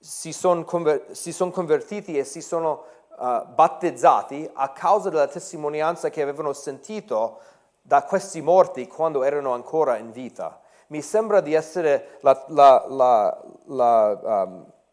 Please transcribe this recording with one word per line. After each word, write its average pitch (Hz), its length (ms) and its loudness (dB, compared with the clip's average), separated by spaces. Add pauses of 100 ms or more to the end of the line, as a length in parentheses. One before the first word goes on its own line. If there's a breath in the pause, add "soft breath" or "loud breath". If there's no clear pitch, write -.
si - 320 -14
son 170 320 0
conver-, 160 480 -2
si - 200 -12
son 180 200 -4
convertiti 165 640 -4
e 135 60 0
si 165 160 -14
sono, 160 420 -4 (360 loud breath)
uh, 123 280 -2
battezzati 147 1080 2
a - 160 -4
causa 190 380 0
della 151 200 0
testimonianza 156 840 -6
che 156 100 -8
avevano 143 320 -4
sentito 135 840 -8 (420 soft breath)
da 143 220 2
questi 185 380 -6
morti 165 480 2
quando 156 340 -4
erano 139 300 -2
ancora 127 460 -2
in 113 120 -14
vita. 110 500 -14 (280 soft breath)
Mi 151 140 -10
sembra 214 380 0
di 151 120 -2
essere 156 680 0
la, 139 280 4
la, 143 400 8
la, 123 560 2 (220)
la, 110 800 2
um, 90 200 -14 (280)